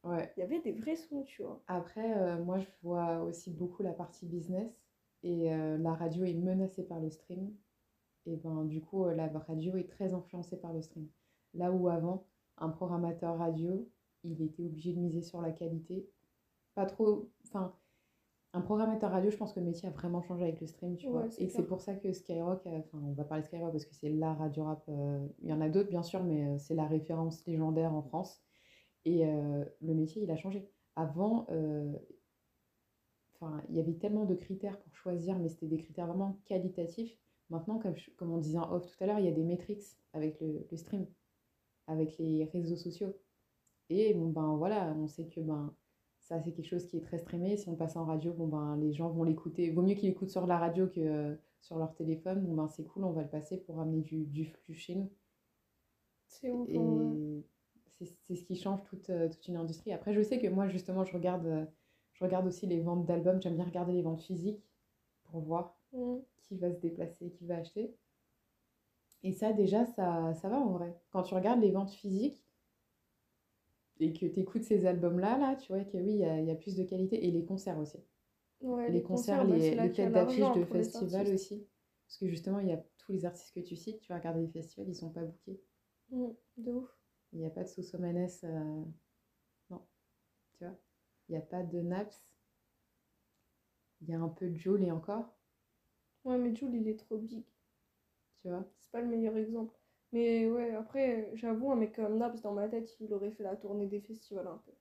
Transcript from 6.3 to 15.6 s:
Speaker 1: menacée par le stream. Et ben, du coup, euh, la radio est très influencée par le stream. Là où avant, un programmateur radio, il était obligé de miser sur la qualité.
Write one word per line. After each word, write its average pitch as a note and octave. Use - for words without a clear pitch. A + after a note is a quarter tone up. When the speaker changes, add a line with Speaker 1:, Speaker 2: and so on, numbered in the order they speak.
Speaker 1:
menacée F#3
par E3
le D#3+
stream. F#3
Et E3
ben, D#3
du D#3
coup, F#3+
euh, E3
la D#3+
radio D#3+
est F3+
très F#3
influencée F3
par E3
le D#3+
stream. D#3
Là F3
où F3+
avant, E3+
un D#3+
programmateur E3+
radio, E3+
il D#3+
était D#3
obligé D#3+
de F3
miser E3+
sur E3+
la E3
qualité. E3